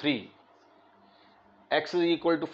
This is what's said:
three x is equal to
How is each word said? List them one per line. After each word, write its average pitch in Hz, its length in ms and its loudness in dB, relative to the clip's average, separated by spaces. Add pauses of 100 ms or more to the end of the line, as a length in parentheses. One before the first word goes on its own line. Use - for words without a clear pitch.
three 139 200 0 (1500)
x 156 240 0
is 175 100 2
equal 165 360 2
to 156 140 -6